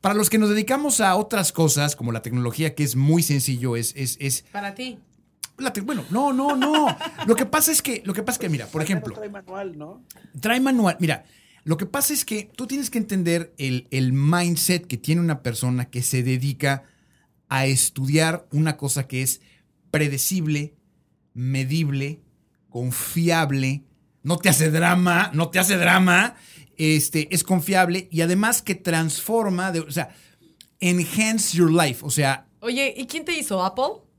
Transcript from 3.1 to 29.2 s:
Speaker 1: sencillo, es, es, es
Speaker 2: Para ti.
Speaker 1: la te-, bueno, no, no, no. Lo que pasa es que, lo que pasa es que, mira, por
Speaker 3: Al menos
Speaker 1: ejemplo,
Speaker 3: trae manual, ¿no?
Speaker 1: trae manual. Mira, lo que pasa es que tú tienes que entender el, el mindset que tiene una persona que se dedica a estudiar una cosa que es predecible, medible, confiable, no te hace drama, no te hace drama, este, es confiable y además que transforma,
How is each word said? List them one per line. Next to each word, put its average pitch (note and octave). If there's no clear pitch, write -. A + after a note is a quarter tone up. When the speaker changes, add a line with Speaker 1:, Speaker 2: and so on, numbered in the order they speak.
Speaker 1:
sencillo, C3
es, A#2
es, C3+
es C#3
Speaker 2:
Para G3+
ti. B3
Speaker 1:
la C4
te-, G3+
bueno, A3+
no, C4
no, C#4
no. C#4+
Lo A3+
que C4
pasa D#4
es D#4
que, -
lo G3
que G#3
pasa A#3
es -
que, G3
mira, B2
por D#3
Speaker 3:
Al D3+
menos -
Speaker 1:
ejemplo, -
Speaker 3:
trae G#3+
manual, F#3+
¿no? D#3
Speaker 1:
trae A#3
manual. A#3+
Mira, D#3
lo D#3
que G3
pasa C#4
es C#4
que G#3
tú B3+
tienes C4+
que A#3+
entender E3+
el, B2+
el C3
mindset F3
que B2
tiene D#3+
una D#3+
persona B2
que B2
se B2+
dedica C3
a C3+
estudiar D3
una D3+
cosa C#3
que C3
es -
predecible, D3+
medible, C3+
confiable, C#3+
no E3
te G3
hace D#3
drama, F3
no D#3+
te F3+
hace F#3+
drama, F3+
este, D#3
es E3+
confiable F#3
y D#3+
además G3+
que G3
transforma, F3+